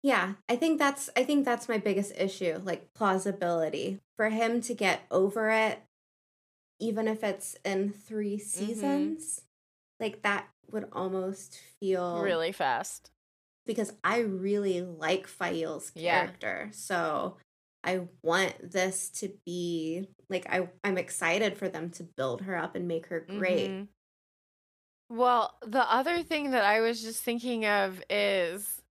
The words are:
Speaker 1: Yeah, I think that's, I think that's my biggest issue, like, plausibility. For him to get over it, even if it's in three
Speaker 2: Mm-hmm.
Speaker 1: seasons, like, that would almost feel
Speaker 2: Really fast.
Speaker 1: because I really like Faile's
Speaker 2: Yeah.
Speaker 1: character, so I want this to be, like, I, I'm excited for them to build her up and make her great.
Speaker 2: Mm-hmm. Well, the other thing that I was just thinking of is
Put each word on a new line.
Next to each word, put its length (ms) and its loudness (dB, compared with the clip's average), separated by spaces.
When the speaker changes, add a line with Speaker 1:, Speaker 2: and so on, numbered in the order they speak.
Speaker 1:
Yeah, 300 4
I 60 4
think 240 4
that's, 380 0
I 80 4
think 200 4
that's 240 -2
my 100 2
biggest 380 0
issue, 460 -2
like, 320 -6
plausibility. 1040 0
For 140 2
him 300 2
to 140 -4
get 260 2
over 400 4
it, 300 2
even 260 0
if 160 -2
it's 420 -4
in 280 0
three 440 -4
Speaker 2:
Mm-hmm. 100 -8
Speaker 1:
seasons, 760 -2
like, 220 -4
that 260 0
would 200 -6
almost 680 -6
feel 420 0
Speaker 2:
Really 280 2
fast. 600 -2
Speaker 1:
because 280 -2
I 160 2
really 640 0
like 460 -2
Faile's 680 -4
Speaker 2:
Yeah. 300 2
Speaker 1:
character, 480 -6
so 640 -2
I 240 0
want 500 0
this 360 0
to 120 -6
be, 640 -4
like, 220 -2
I, 180 0
I'm 160 2
excited 580 0
for 120 -4
them 240 -6
to 100 -14
build 400 -4
her 140 -4
up 180 -4
and 140 -4
make 180 -2
her 140 -6
great. 500 0
Speaker 2:
Mm-hmm. 1500 -16
Well, 460 4
the 280 2
other 340 2
thing 260 -2
that 140 4
I 160 6
was 200 2
just 220 -8
thinking 440 -2
of 440 2
is 800 0